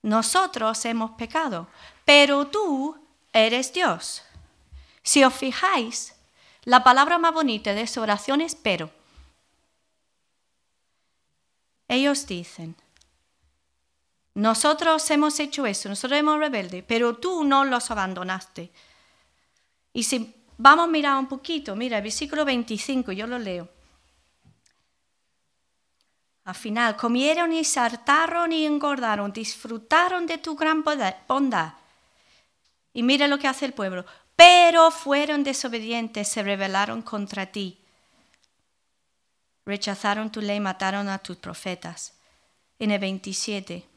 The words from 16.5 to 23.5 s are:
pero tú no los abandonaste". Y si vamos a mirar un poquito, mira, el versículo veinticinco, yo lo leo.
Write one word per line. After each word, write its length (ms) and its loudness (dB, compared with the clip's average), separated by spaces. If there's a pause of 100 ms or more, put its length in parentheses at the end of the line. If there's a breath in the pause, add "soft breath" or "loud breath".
pero 360 -2
tú 260 -4
no 220 4
los 260 -2
abandonaste". 800 -8 (1200 soft breath)
Y 100 -4
si 300 -4 (240)
vamos 280 6
a 60 -2
mirar 260 0
un 100 -4
poquito, 480 -8
mira, 220 -6
el 60 -6
versículo 420 -6
veinticinco, 680 -4
yo 160 -8
lo 120 -8
leo. 300 -10 (2750)